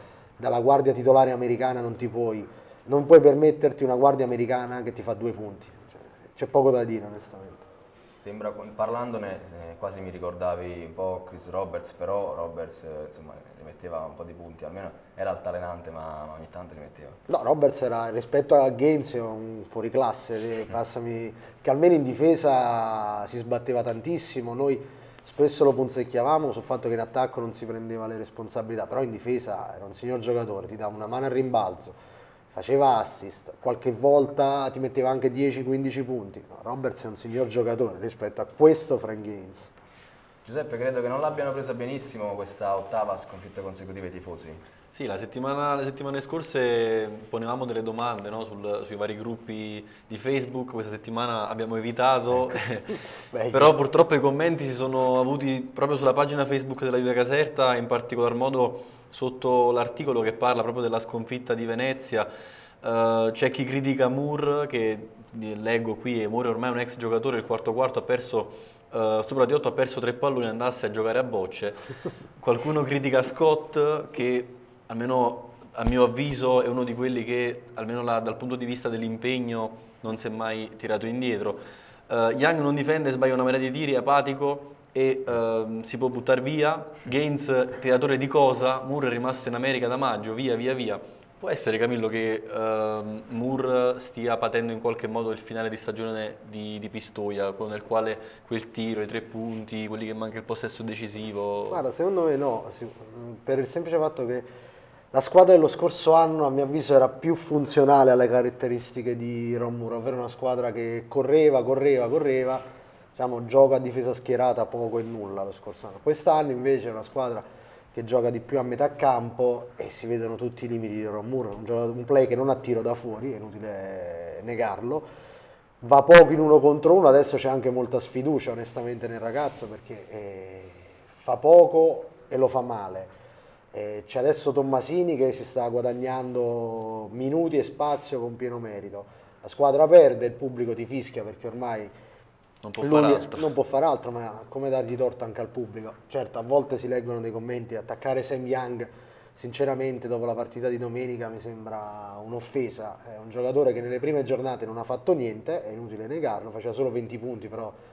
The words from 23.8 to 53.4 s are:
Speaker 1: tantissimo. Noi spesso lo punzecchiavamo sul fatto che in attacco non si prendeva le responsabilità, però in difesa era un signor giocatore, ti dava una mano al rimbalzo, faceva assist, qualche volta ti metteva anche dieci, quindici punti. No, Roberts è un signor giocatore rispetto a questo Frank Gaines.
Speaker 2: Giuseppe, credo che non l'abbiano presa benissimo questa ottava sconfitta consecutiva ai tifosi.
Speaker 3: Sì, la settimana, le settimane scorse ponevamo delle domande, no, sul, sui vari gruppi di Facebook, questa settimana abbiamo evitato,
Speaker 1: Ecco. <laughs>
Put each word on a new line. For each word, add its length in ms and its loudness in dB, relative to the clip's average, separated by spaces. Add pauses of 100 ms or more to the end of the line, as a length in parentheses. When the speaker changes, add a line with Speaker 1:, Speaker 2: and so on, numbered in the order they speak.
Speaker 1:
tantissimo. 680 -6
Noi 340 -2 (360)
spesso 420 2
lo 80 8
punzecchiavamo 800 0
sul 100 -10
fatto 260 -4
che 60 -2
in 60 -2
attacco 400 -2
non 140 -8
si 100 -14
prendeva 420 -8
le 120 -8
responsabilità, 680 -8
però 160 -2
in 100 -4
difesa 640 -4
era 120 -14
un 80 -16
signor 240 -6
giocatore, 480 -4
ti 100 -14
dava 180 -6
una 120 -10
mano 200 -6
al 60 -4
rimbalzo, 600 -2 (580)
faceva 460 4
assist, 640 -8
qualche 320 -2
volta 800 4
ti 80 -8
metteva 300 0
anche 220 0
dieci, 320 0
quindici 400 -2
punti. 460 -8
No, 140 -20
Roberts 420 -6
è 20 -10
un 100 -12
signor 300 -4
giocatore 540 0
rispetto 400 -8
a 60 -4
questo 520 6
Frank 220 -8
Gaines. 500 -14 (720)
Speaker 2:
Giuseppe, 340 -8
credo 220 -2
che 80 -2
non 120 -2
l'abbiano 320 -2
presa 220 -6
benissimo 600 -8
questa 420 -4
ottava 400 -4
sconfitta 440 -16
consecutiva 460 -12
ai 40 -12
tifosi. 420 -14 (400)
Speaker 3:
Sì, 140 -10
la 100 -6
settimana, 600 -4
le 80 -4
settimane 360 -6
scorse 880 0 (200)
ponevamo 360 -4
delle 200 -4
domande, 440 -6
no, 160 -8
sul, 400 -6
sui 120 -10
vari 200 -4
gruppi 680 -10 (220)
di 80 -10
Facebook, 560 -4
questa 180 -6
settimana 580 -4
abbiamo 280 -4
evitato, 760 2
Speaker 1:
Ecco. 420 -6 (380)
<laughs> 200 -2